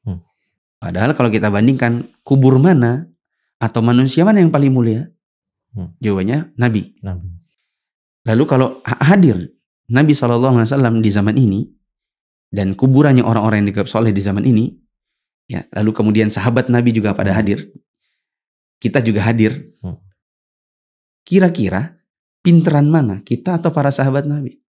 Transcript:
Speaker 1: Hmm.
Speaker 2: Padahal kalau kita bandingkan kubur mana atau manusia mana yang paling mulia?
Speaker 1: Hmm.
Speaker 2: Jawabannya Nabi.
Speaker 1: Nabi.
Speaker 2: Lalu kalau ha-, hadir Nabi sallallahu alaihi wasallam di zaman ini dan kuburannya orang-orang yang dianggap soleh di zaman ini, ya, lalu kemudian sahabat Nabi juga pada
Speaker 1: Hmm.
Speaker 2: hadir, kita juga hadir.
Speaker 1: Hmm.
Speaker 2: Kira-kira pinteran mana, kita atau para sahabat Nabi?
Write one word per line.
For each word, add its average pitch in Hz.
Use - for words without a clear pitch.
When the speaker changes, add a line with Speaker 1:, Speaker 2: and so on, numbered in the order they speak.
Speaker 1:
Hmm. 90
Speaker 2:
Padahal 92
kalau 127
kita 107
bandingkan 120
kubur 135
mana 135
atau 113
manusia 127
mana 208
yang 170
paling 143
mulia? 120
Speaker 1:
Hmm. 151
Speaker 2:
Jawabannya 104
Nabi. 117
Speaker 1:
Nabi. 90
Speaker 2:
Lalu 117
kalau 131
ha-, -
hadir 156
Nabi 147
sallallahu 123
alaihi 117
wasallam 131
di 110
zaman 104
ini 110
dan 98
kuburannya 131
orang-orang 110
yang 101
dianggap 101
soleh 113
di 98
zaman 98
ini, 117
ya, -
lalu 107
kemudian 107
sahabat 117
Nabi 120
juga 107
pada -
Speaker 1:
Hmm. 90
Speaker 2:
hadir, 101
kita 120
juga 107
hadir. 113
Speaker 1:
Hmm. -
Speaker 2:
Kira-kira 160
pinteran 165
mana, 127
kita 165
atau 170
para 143
sahabat 139
Nabi? 147